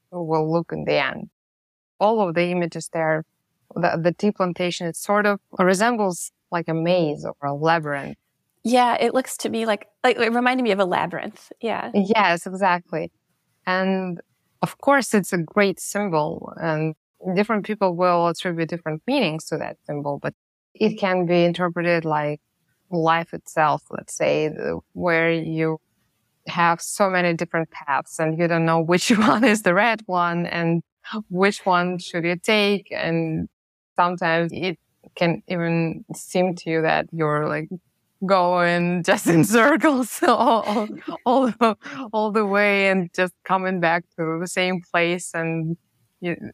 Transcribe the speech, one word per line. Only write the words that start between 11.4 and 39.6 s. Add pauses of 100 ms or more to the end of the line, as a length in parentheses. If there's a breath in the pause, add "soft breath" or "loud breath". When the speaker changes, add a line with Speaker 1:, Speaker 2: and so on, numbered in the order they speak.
Speaker 2:
Yeah.
Speaker 1:
Yes,
exactly. (540)
And (400)
of
course,
it's
a
great
symbol,
and (420)
different
people
will
attribute
different
meanings
to
that
symbol,
but (400)
it
can
be
interpreted
like (480)
life
itself,
let's
say,
the, (140)
where
you (680)
have
so
many
different
paths
and
you
don't
know
which
<laughs>
one
is
the
right
one
and (480 loud breath)
which
one
should
you
take.
And (480)
sometimes
it (380)
can
even (100)
seem
to
you
that
you're,
like, (560)
going
<laughs>
just
in
circles